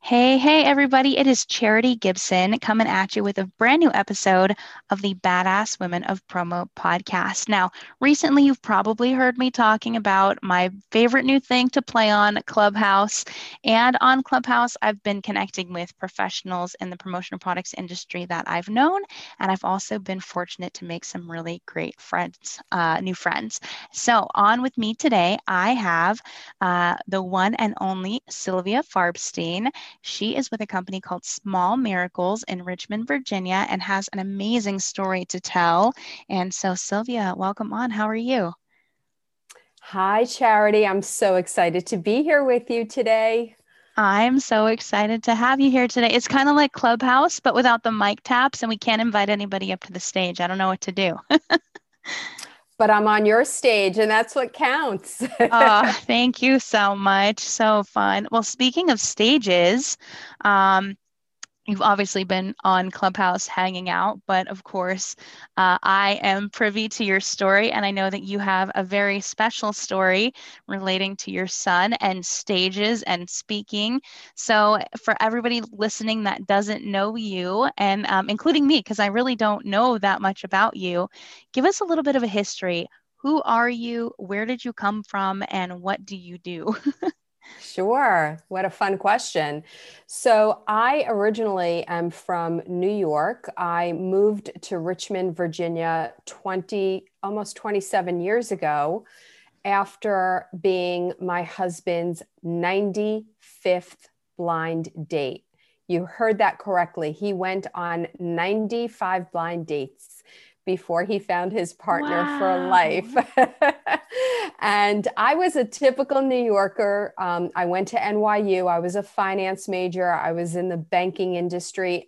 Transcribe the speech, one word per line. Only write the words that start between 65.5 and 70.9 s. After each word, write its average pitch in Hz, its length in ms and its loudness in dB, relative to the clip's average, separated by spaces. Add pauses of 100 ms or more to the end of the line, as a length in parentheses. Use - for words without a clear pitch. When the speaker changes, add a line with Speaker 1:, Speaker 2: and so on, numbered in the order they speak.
Speaker 1:
uh, 185 260 4
I 196 400 2
am 202 280 0
privy 220 380 -2
to 214 160 -4
your 190 160 0
story, 196 500 2
and 208 140 -2
I 196 80 -2
know 190 180 0
that 190 140 -8
you 202 160 -6
have 190 340 0
a 196 80 -2
very 196 380 0
special 214 520 -4
story 190 600 0 (340)
relating 190 500 -4